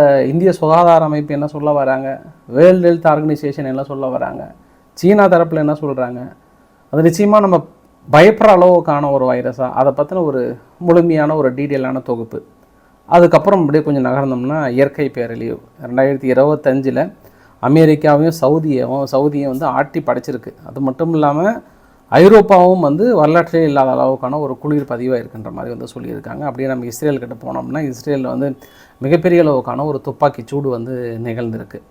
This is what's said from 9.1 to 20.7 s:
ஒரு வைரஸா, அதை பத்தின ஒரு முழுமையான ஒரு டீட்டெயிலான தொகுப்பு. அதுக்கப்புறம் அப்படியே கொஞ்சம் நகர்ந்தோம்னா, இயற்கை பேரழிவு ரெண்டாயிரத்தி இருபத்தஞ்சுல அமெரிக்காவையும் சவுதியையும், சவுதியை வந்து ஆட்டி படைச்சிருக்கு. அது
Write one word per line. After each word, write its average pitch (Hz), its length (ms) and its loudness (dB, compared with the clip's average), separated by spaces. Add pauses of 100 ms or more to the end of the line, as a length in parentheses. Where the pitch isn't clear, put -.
ஒரு 135 140 0
வைரஸா, 123 460 -2
அதை 135 220 0
பத்தின 147 320 -2
ஒரு 135 180 -2 (360)
முழுமையான 165 580 2
ஒரு 131 180 0
டீட்டெயிலான 131 480 -6
தொகுப்பு. 117 380 -8 (680)
அதுக்கப்புறம் 175 520 4
அப்படியே 151 240 0
கொஞ்சம் 143 200 -2
நகர்ந்தோம்னா, 135 640 -4
இயற்கை 139 400 -2
பேரழிவு 117 500 -8 (240)
ரெண்டாயிரத்தி 131 480 -2
இருபத்தஞ்சுல 135 680 0 (640)
அமெரிக்காவையும் 151 800 2
சவுதியையும், 139 720 -2
சவுதியை 143 340 -2
வந்து 135 200 -6
ஆட்டி 143 340 -4
படைச்சிருக்கு. 127 540 -8 (120)
அது 127 140 -12